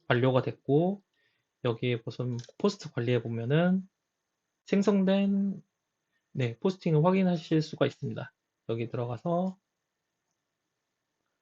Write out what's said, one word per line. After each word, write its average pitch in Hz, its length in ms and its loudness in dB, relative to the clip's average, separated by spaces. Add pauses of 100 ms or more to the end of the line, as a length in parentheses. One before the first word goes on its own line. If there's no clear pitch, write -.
완료가 127 340 4
됐고, 165 600 0 (640)
여기에 120 400 -2
무슨 123 320 -6 (220)
포스트 202 340 -2
관리해 120 300 0
보면은 147 680 0 (760)
생성된, 196 960 2 (680)
네, 120 260 -2
포스팅을 165 460 2
확인하실 180 580 2
수가 - 240 -2
있습니다. 113 460 -8 (360)
여기 113 200 -4
들어가서, 170 680 -4 (1900)